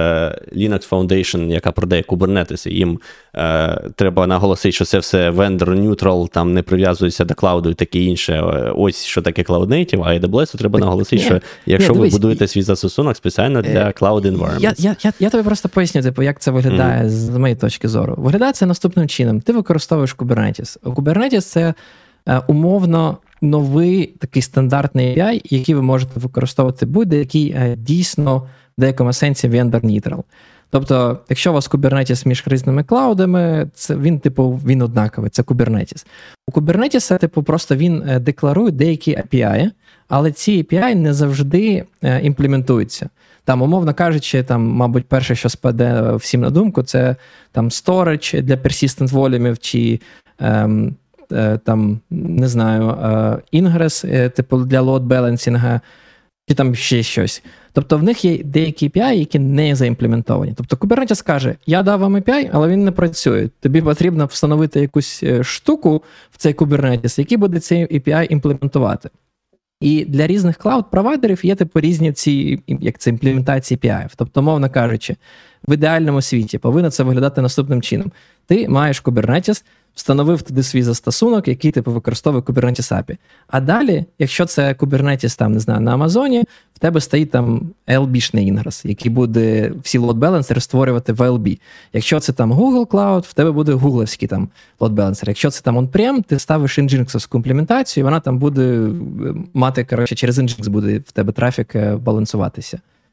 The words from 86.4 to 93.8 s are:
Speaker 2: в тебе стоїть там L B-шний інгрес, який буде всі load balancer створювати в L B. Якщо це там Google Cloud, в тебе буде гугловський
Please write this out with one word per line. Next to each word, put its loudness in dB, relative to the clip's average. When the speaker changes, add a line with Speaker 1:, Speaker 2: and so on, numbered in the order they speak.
Speaker 2:
в -20
тебе 2
стоїть 0
там 0
L 2
B-шний 0
інгрес, -2
який -4
буде 2
всі -2
load 0
balancer 0
створювати 0
в 0
L 2
B. -2
Якщо 0
це -2
там 0
Google 2
Cloud, 2
в -10
тебе 2
буде 0
гугловський 0